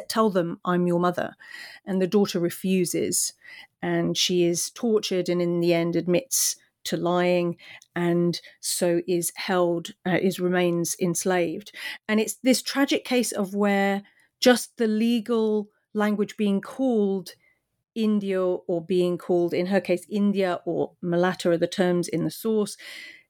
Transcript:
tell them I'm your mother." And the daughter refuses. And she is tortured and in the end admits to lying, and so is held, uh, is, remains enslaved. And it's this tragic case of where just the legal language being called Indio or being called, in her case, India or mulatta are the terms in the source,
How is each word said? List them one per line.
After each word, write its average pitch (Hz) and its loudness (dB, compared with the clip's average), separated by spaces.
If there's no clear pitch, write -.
tell 220 2
them 175 -2
I'm 175 2
your 175 2
mother." 175 -2
And 190 -2
the 185 2
daughter 202 2
refuses. 175 0
And 170 0
she 180 2
is 170 -2
tortured 202 -2
and 175 0
in 175 0
the 170 2
end 170 0
admits - 0
to - -4
lying, 175 0
and 175 2
so 175 0
is 175 -2
held, 175 0
uh, 180 2
is, 185 0
remains 180 0
enslaved. 175 -2
And 214 2
it's - -2
this - 2
tragic 277 0
case 247 0
of 196 -4
where 202 2
just - 2
the 226 0
legal 220 0
language 208 0
being 196 2
called 202 0
Indio 196 0
or 170 -2
being 175 0
called, 175 0
in 180 0
her 190 2
case, 180 -2
India 196 0
or 156 -2
mulatta 180 0
are 170 4
the 170 0
terms 175 0
in 165 -2
the 156 -2
source, 214 -2